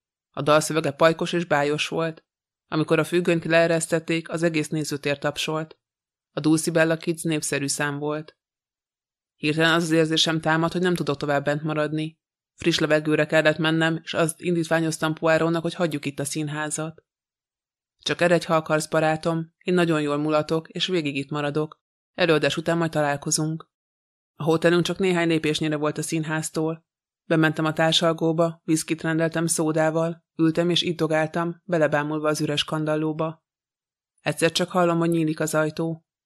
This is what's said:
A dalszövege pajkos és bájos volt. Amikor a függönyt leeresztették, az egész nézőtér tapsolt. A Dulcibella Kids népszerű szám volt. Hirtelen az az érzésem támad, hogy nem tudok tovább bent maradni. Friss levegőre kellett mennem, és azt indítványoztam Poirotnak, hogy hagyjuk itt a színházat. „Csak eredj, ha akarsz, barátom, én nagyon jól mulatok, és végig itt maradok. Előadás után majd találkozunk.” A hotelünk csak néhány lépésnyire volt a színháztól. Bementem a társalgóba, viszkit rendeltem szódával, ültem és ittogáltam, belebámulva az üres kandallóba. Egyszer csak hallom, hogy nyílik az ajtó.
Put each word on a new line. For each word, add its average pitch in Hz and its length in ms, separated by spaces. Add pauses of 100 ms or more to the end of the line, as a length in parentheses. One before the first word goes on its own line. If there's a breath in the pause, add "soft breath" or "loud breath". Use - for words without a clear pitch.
(300)
A - 120
dalszövege 151 500
pajkos 165 400
és 170 120
bájos 147 440
volt. 165 360 (440)
Amikor 160 300
a 156 60
függönyt 175 400
leeresztették, 165 840
az 165 140
egész 160 260
nézőtér 147 500
tapsolt. 156 600 (580)
A 160 40
Dulcibella 160 560
Kids 165 260
népszerű 151 440
szám 143 320
volt. 151 400 (960)
Hirtelen 160 380
az 170 100
az 160 80
érzésem 160 500
támad, 160 320
hogy 175 80
nem 180 140
tudok 147 220
tovább 143 280
bent 147 180
maradni. 156 580 (340)
Friss 170 240
levegőre 151 480
kellett 156 320
mennem, 160 440
és - 120
azt 165 260
indítványoztam 160 760
Poirotnak, 165 480
hogy 170 120
hagyjuk 151 300
itt 143 140
a 143 60
színházat. 151 800 (960)
„Csak - 220
eredj, 170 260
ha 165 80
akarsz, 156 320
barátom, 160 720
én 180 160
nagyon 165 260
jól 147 160
mulatok, 151 520
és - 180
végig 151 300
itt 139 140
maradok. 147 500 (320)
Előadás 151 440
után 170 220
majd 165 120
találkozunk.” 156 800 (640)
A - 80
hotelünk 165 420
csak 175 140
néhány 175 300
lépésnyire 156 480
volt 151 220
a 151 40
színháztól. 156 840 (380)
Bementem 160 400
a 156 80
társalgóba, 165 920
viszkit 160 380
rendeltem 165 440
szódával, 160 800 (120)
ültem 165 340
és 165 120
ittogáltam, 160 800
belebámulva 151 640
az 151 120
üres 147 240
kandallóba. 156 800 (760)
Egyszer 160 320
csak 175 180
hallom, 170 280
hogy 165 120
nyílik 160 300
az 156 140
ajtó. 160 520 (200)